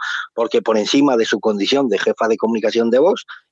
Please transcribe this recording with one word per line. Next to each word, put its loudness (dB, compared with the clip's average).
porque -2
por 0
encima 2
de 0
su -2
condición 0
de 0
jefa -2
de 0
comunicación 0
de 4
Vox, 0